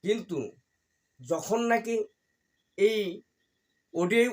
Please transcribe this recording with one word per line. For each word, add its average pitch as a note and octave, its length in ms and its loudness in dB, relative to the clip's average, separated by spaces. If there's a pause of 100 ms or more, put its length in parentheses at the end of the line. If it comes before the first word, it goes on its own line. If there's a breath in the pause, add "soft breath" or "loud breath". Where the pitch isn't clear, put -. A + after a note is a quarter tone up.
কিন্তু F#3+ 340 -2 (800)
যখন E3 400 -2 (120)
নাকি A3+ 240 -2 (800)
এই G#3+ 220 4 (960)
ওডিআই G#3+ 380 4